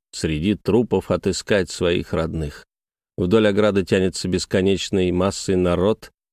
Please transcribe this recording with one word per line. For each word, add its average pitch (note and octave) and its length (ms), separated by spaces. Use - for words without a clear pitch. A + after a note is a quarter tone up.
среди D#2+ 420
трупов G2 560
отыскать F#2 640
своих F2+ 420
родных. D#2+ 520
Вдоль G#2 300
ограды G2+ 360
тянется F#2+ 440
бесконечной F#2 840
массой F#2 440
народ, F2+ 560